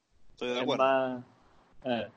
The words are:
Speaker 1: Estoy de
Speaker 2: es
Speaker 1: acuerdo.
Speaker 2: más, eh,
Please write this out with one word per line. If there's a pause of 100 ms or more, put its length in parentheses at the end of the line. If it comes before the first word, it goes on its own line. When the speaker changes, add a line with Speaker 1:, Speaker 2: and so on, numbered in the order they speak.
(320)
Speaker 1:
Estoy
de
Speaker 2:
es
Speaker 1:
acuerdo.
Speaker 2:
más, (600)
eh,